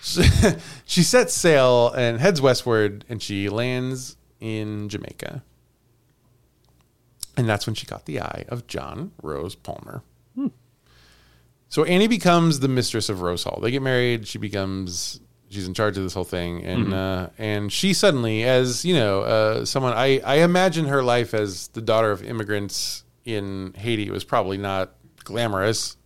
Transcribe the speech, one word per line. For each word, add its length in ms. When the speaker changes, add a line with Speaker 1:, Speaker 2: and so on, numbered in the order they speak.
Speaker 1:
she, 200
she 200
sets 280
sail 600
and 280
heads 200
westward, 680
and 140
she 260
lands 680
in 480
Jamaica. 560
And 120
that's 180
when 80
she 120
caught 180
the 160
eye 280
of 180
John 460
Rose 320
Palmer. 480
Speaker 2:
Hmm. 140
Speaker 1:
So 140
Annie 240
becomes 520
the 80
mistress 400
of 140
Rose 220
Hall. 180
They 80
get 100
married. 480
She 80
becomes, 840
she's 180
in 60
charge 240
of 60
this 100
whole 120
thing. 400
And, 240
Speaker 2:
Mm-hmm. 40
Speaker 1:
uh, 360
and 340
she 220
suddenly, 500
as, 400
you 100
know, 280
uh, 420
someone, 300
I, 240
I 220
imagine 460
her 160
life 300
as 360
the 120
daughter 300
of 120
immigrants 840
in 500
Haiti 360
was 140
probably 340
not 320
glamorous. 800